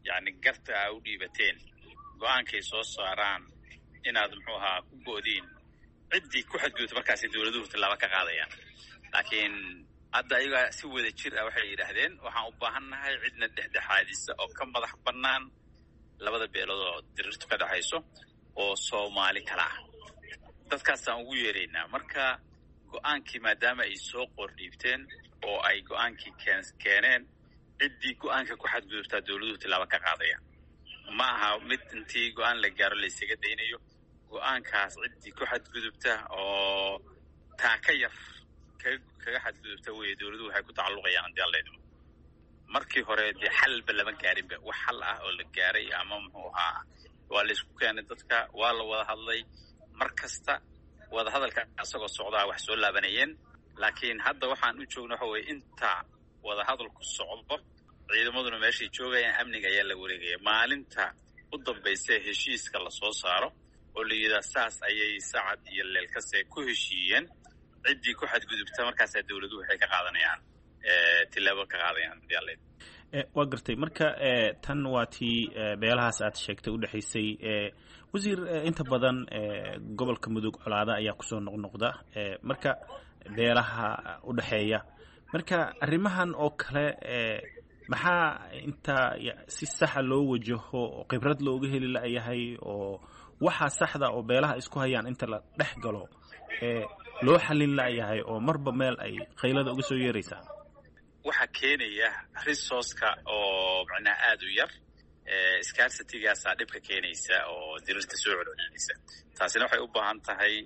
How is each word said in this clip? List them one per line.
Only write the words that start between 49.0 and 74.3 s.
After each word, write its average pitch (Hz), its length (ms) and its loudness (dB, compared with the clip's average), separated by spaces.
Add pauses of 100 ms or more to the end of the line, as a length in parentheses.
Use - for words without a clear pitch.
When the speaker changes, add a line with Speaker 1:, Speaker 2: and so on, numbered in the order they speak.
Speaker 1:
hadlay. 113 360 -2 (480)
Mar 131 220 -2
kasta - 420 -4 (560)
wada 110 220 0
hadalka 127 300 0 (120)
asagoo 104 340 -6
socdaa 101 400 2
wax 95 160 -4
soo 110 120 0
laabanayeen. 104 560 4 (420)
Laakiin 113 460 0
hadda 139 280 0
waxaan 127 320 2
u 135 80 -8
joogno 120 260 -8
waxa 117 140 -2
weeye 107 220 -2
inta 123 420 -2 (520)
wada 104 200 -2
hadalku 123 400 -2
socdo, - 520 -6 (500)
ciidamaduna 120 540 0
meeshay 113 300 2
joogayaan, 127 480 2
amniga 113 300 -2
ayaa 98 160 4
la 95 120 -2
wareegaya. 90 440 -6
Maalinta 113 640 2 (460)
u - 80 -8
dambaysa 110 640 0
heshiiska - 600 -2
la 87 100 -6
soo 104 220 -4
saaro 92 380 0 (400)
oo 107 140 -4
la 110 120 0
yidhaahdo, 107 320 2
"Saas 113 340 0
ayay 104 380 0
Sacad 98 480 -2
iyo 95 160 -4
Leelkase 92 540 -2 (100)
ku - 140 -8
heshiiyeen," 113 640 0 (560)
ciddii 131 340 0
ku - 100 -4
xadgudubta 107 600 -2
markaasaa 110 420 0
dowladuhu 98 340 -8
waxay 98 160 0
ka 101 100 2
qaadanayaan, 87 520 2 (440)
eh, 85 460 6
tillaabo 98 380 2
ka 90 100 -6
qaadayaan 85 420 -2
haddii 85 180 -4
Alla 82 140 -4
idmo. - 140 -16 (440)
Speaker 2:
Eh, 143 240 -2
waa 147 120 4
gartay. 127 300 -4
Marka, 156 320 2 (100)
eh, 123 320 4 (120)